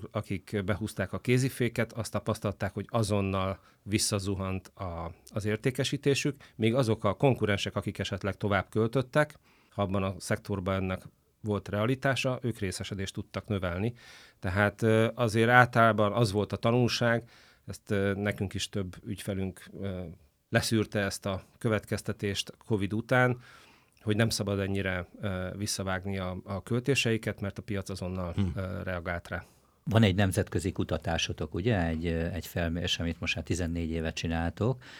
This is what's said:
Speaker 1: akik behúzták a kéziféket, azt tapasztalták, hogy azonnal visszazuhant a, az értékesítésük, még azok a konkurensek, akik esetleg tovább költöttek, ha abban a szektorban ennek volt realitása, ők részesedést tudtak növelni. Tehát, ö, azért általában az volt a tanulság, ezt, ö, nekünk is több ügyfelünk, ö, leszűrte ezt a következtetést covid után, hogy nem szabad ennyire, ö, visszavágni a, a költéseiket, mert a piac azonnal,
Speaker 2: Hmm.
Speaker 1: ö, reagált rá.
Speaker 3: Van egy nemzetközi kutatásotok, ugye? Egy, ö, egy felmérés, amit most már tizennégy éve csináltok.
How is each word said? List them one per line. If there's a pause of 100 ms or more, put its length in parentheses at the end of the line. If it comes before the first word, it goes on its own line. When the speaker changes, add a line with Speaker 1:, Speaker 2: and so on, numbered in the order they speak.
(120)
Speaker 1:
akik
behúzták
a
kéziféket,
azt
tapasztalták,
hogy
azonnal (240)
visszazuhant
a, (220)
az
értékesítésük, (200)
még
azok
a
konkurensek,
akik
esetleg
tovább
költöttek, (340)
ha
abban
a
szektorban
ennek (400)
volt
realitása,
ők
részesedést
tudtak
növelni. (460)
Tehát,
ö,
azért
általában
az
volt
a
tanulság, (360)
ezt,
ö,
nekünk
is
több (100)
ügyfelünk, (160)
ö, (500)
leszűrte
ezt
a (140)
következtetést (140)
covid
után, (640)
hogy
nem
szabad
ennyire, (140)
ö,
visszavágni
a,
a
költéseiket,
mert
a
piac
azonnal,
Speaker 2:
Hmm.
Speaker 1:
ö,
reagált
rá. (400)
Speaker 3:
Van
egy
nemzetközi
kutatásotok,
ugye?
Egy,
ö,
egy
felmérés,
amit
most
már
tizennégy
éve
csináltok. (160)